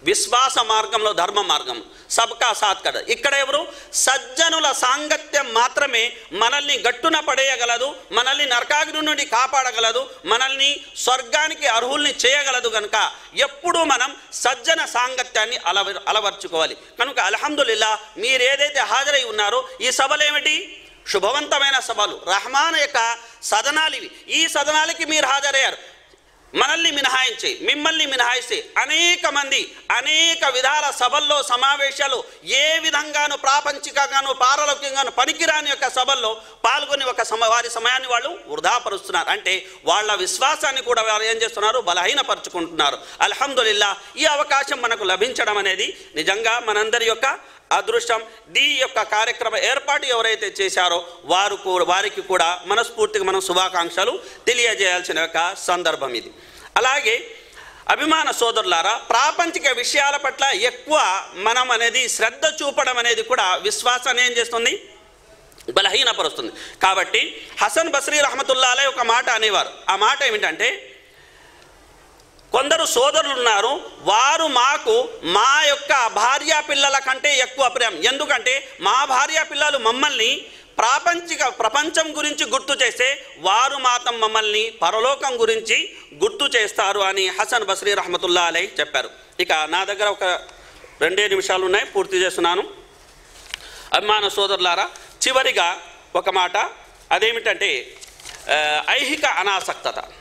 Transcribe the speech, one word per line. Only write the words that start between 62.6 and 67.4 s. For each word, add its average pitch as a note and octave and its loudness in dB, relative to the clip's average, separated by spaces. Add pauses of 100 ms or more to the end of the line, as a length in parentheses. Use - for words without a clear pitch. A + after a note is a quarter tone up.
చూపడం C4+ 0
అనేది A#3 0
కూడా G#3+ 2
విశ్వాసాన్ని B3 0
ఏం B3 0
చేస్తుంది? A#3 -2 (840)
బలహీనపరుస్తుంది. F#3+ 0 (320)
కాబట్టి F#3+ 0 (140)